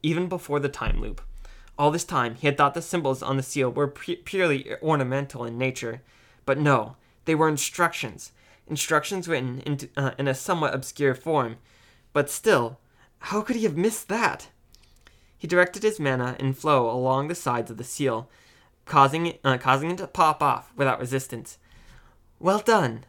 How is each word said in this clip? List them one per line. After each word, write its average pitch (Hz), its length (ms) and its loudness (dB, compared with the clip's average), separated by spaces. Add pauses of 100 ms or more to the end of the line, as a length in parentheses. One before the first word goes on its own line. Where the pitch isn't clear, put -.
even 170 280 0
before 147 320 -4
the 135 80 -2
time 113 320 -2
loop. - 200 -8 (560)
All 147 140 4
this 170 140 -4
time, 127 300 -2
he 147 120 -2
had 139 80 2
thought 143 200 4
the 170 60 -4
symbols 143 400 -2
on 135 140 -2
the 135 80 -2
seal 131 260 0
were 139 180 0
pu-, - 300 -8
purely 170 640 -2
ornamental 139 640 -2
in 117 140 -8
nature. 127 440 -4 (440)
But 139 140 2
no, 127 360 4 (300)
they 160 100 2
were 156 140 4
instructions. 151 800 -2 (360)
Instructions 160 600 -2
written 131 380 -2
into, 135 320 -4
uh, 135 220 0
in 139 80 0
a 131 80 0
somewhat 165 380 0
obscure 131 420 0
form. 127 420 -2 (560)
But 143 160 2
still, 131 500 0 (400)
how 208 220 -4
could 233 140 -2
he 226 80 -2
have 175 120 0
missed 202 340 0
that? 214 400 -2 (840)
He - 120 -10
directed 180 340 4
his 214 180 2
mana 127 400 0
and 131 160 0
flow 131 360 4
along 131 360 0
the 170 80 -4
sides 120 360 -2
of 113 60 -12
the 120 60 -10
seal, 123 460 -2 (560)
causing 151 400 6
it, 165 180 -4
uh, 131 140 4
causing 135 320 2
it 180 80 -4
to 185 100 -8
pop 156 360 2
off - 320 0
without 135 240 0
resistance. 127 580 -6 (800)
"Well 190 220 2
done," 165 500 2